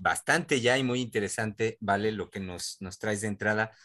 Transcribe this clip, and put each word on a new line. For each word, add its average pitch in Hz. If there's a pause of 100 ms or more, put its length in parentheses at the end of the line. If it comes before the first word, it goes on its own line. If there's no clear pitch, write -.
bastante 143
ya 120
y 135
muy 127
interesante, 110
Vale, 101
lo 98
que 101
nos, 90
nos 92
traes 104
de 107
entrada 107 (140)